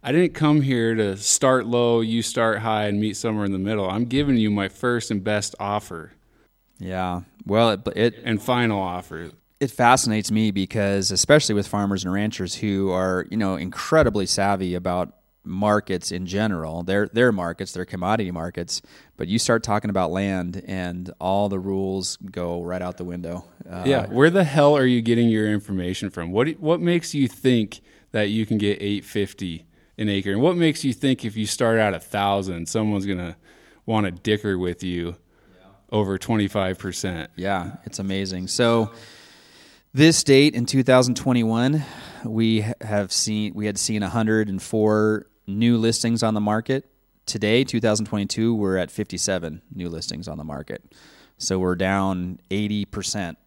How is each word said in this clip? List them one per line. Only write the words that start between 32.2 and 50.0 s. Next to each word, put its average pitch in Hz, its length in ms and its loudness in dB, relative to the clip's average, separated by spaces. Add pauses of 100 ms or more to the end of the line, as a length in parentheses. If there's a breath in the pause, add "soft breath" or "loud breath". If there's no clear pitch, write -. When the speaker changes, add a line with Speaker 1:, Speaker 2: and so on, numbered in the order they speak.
Speaker 1:
someone's 104 380 -2
gonna 90 320 -6 (480 soft breath)
wanna 107 260 0
dicker 104 460 -2
with 90 260 -4
you 87 320 -4 (380 soft breath)
Speaker 2:
Yeah. - 140 -20 (240 soft breath)
Speaker 1:
over 98 260 0
twenty-five 101 600 -2
percent? 90 560 -6
Speaker 2:
Yeah, 95 500 -4
it's - 140 -12
amazing. 95 480 -4
So 117 440 2 (1000 loud breath)
this 156 300 6
date 139 320 6
in 120 100 0
two 135 160 2
thousand 127 340 4
twenty-one, 123 680 2 (420 loud breath)
we 110 360 2
ha-, 113 200 -4
have 101 320 -2
seen, 107 400 -2
we 104 140 -4
had 101 100 -4
seen 107 240 -2
a 95 80 -2
hundred 110 400 2
and 95 120 -4
four 107 680 2 (200)
new 117 300 2
listings 117 460 0
on 110 100 2
the 104 80 -2
market. 107 480 -2 (360)
Today, 110 380 2
two - 160 -2
thousand 107 260 2
twenty-two, 107 500 -2
we're 95 220 0
at 87 140 -2
fifty-seven 87 680 -4 (120)
new 90 160 -8
listings 82 380 -10